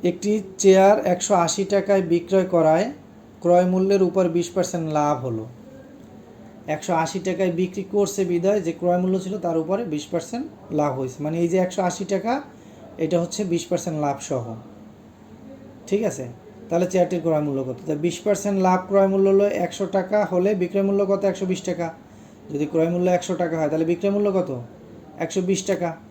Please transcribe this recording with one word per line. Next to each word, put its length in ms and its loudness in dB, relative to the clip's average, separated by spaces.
একটি 380 0
চেয়ার 500 6
একশো 260 0
আশি 320 2
টাকায় 360 2
বিক্রয় 440 2
করায় 460 2
ক্রয় 260 6
মূল্যের 380 2
উপর 260 2
বিশ 200 0
পার্সেন্ট 440 -4
লাভ 320 0
হলো। 200 -6
একশো 260 -4
আশি 260 0
টাকায় 320 -2
বিক্রি 400 -2
করছে 340 0
বিধায় 360 2
যে 100 -4
ক্রয় 260 0
মূল্য 220 0
ছিল, 200 -6
তার 180 -2
উপরে 260 -2
বিশ 240 -6
পার্সেন্ট 400 -6
লাভ 280 0
হয়েছে। 240 -6
মানে 160 -4
এই 80 2
যে 100 0
একশো 240 0
আশি 240 -2
টাকা, 360 -2
এটা 240 0
হচ্ছে 220 -4
বিশ 220 -2
পার্সেন্ট 340 -4
লাভ 220 -2
সহ। 340 -6
ঠিক 160 0
আছে, 240 -4
তাহলে 160 2
চেয়ারটির 360 0
ক্রয় 200 2
মূল্য 220 -2
কত? 120 -6
তা 80 -2
বিশ 240 -2
পার্সেন্ট 420 0
লাভ 260 4
ক্রয় 200 4
মূল্য 220 4
হলো 160 6
একশো 400 -2
টাকা, 400 0
হলে 300 2
বিক্রয় 280 0
মূল্য 220 2
কত? 200 0
একশো 200 0
বিশ 160 -2
টাকা। 320 -4
যদি 120 -2
ক্রয় 240 2
মূল্য 220 2
একশো 240 0
টাকা 240 -2
হয়, 100 0
তাহলে 160 0
বিক্রয় 280 0
মূল্য 180 2
কত? 300 -2
একশো 240 -4
বিশ 220 0
টাকা। 340 -2